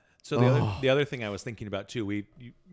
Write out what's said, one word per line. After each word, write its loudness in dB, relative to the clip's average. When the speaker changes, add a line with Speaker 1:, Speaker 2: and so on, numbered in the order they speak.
Speaker 1:
So -2
the 6
other, 6
Speaker 2:
Oh. 0
Speaker 1:
the 4
other 4
thing -8
I -4
was -6
thinking -10
about -6
too, -4
we, -4
you -18